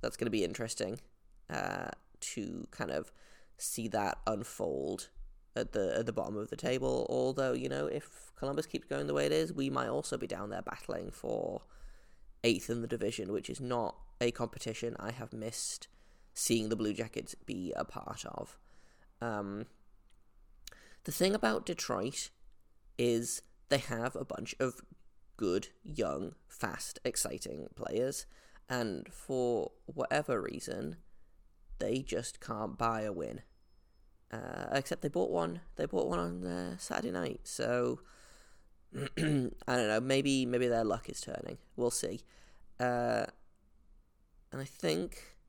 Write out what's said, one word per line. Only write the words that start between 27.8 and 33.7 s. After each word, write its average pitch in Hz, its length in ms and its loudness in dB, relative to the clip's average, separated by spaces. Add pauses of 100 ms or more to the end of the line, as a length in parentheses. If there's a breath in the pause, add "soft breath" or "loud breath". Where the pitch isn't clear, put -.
and 110 440 0
for 123 600 2 (140)
whatever 139 540 2
reason, - 560 -4 (840)
they 107 180 2
just 123 420 -4
can't 110 380 -4
buy 113 240 2
a 107 100 -2
win. 69 300 -4 (880)